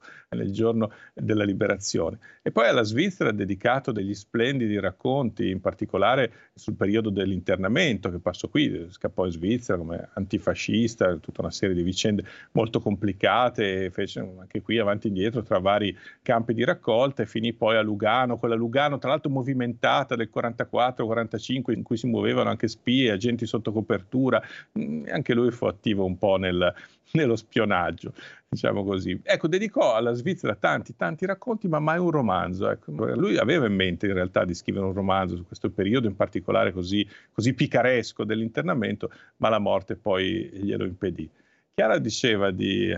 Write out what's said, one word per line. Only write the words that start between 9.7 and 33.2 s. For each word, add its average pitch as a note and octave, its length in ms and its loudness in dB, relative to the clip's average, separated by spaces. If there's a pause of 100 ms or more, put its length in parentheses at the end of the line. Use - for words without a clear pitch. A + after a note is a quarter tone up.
come E2+ 380 -8
antifascista, G#2 1000 0
tutta - 260 -8
una F2+ 80 -4
serie F#2+ 240 -2
di F2 80 0
vicende F#2 420 0 (280)
molto - 280 2
complicate, G2+ 1080 2
fece G2+ 300 -6
anche F#2+ 420 -10
qui A2 160 0
avanti G#2 280 0
e G#2+ 40 -2
indietro G#2 320 0
tra G#2 160 0
vari G2 380 2 (260)
campi A#2 320 2
di A#2 100 0
raccolta B2+ 580 2
e A2 40 -4
finì A2+ 260 -2
poi A2+ 240 2
a A2 60 4
Lugano, A2 560 0
quella A#2+ 160 0
Lugano B2+ 440 0
tra B2+ 120 -2
l'altro D3+ 200 0
movimentata B2+ 840 0
del A#2 140 -2
quarantaquattro A#2+ 720 0
quarantacinque A#2 720 -2
in A2+ 80 -2
cui A#2 140 -2
si A2+ 100 -4
muovevano A2 420 2
anche A2 200 0
spie, B2 420 2
agenti A2+ 340 0
sotto A2 280 -4
copertura. A2 720 0 (360)
Mm, - 300 -4
anche C#3 260 -2
lui A#2+ 160 4
fu A#2+ 160 -2
attivo G2 380 0
un F#2 120 -2
po' G2 200 2
nel, F2+ 360 2 (400)
nello C3+ 240 2
spionaggio, F#2+ 760 -2 (360)
diciamo G2+ 360 0
così. F#2+ 380 -2
Ecco, F3+ 260 2
dedicò F3+ 460 2
alla A#2+ 180 2
Svizzera A#2+ 420 -2
tanti, - 420 -2
tanti E3+ 300 -4
racconti, G3+ 420 -4
ma D3+ 120 0
mai D#3 180 2
un F3 120 2
romanzo. F#2+ 600 0
Ecco, G#2 220 -6
lui C#3 440 0